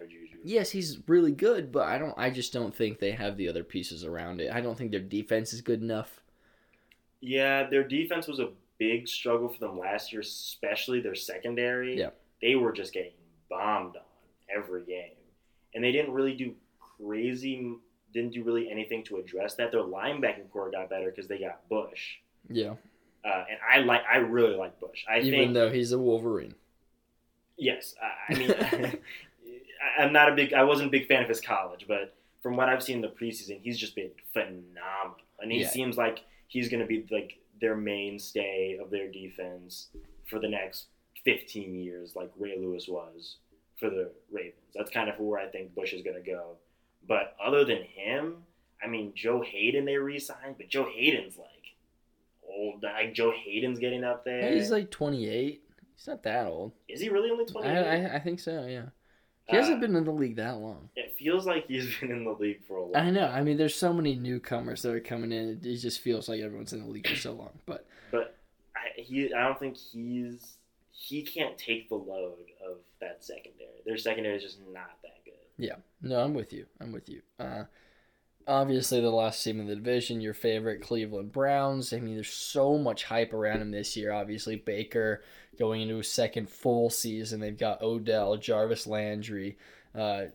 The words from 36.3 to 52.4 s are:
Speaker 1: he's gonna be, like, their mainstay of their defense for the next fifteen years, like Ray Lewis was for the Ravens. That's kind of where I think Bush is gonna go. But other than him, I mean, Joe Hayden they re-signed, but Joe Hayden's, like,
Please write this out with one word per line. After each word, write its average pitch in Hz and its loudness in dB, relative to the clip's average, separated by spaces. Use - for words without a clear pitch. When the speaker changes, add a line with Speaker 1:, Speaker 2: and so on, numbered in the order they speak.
Speaker 1:
he's 123 -2
gonna 117 0
be, 110 0
like, 101 -2
their 110 2
mainstay 101 -2
of 95 -12
their 98 -4
defense 90 -12
for 110 -6
the 110 -2
next 98 -6
fifteen 101 0
years, 87 -10
like 90 -8
Ray 101 -6
Lewis 90 -4
was 85 -10
for 110 -4
the 92 -2
Ravens. 90 -8
That's 107 -6
kind 110 0
of 104 -4
where 104 0
I 98 -6
think 95 -10
Bush 95 -4
is 92 -10
gonna 90 -6
go. 87 -8
But 104 2
other 139 6
than 113 0
him, 143 -6
I 107 -4
mean, 110 -4
Joe 117 2
Hayden 120 2
they 139 2
re-signed, 139 -6
but - -16
Joe 135 0
Hayden's, 113 0
like, 82 -20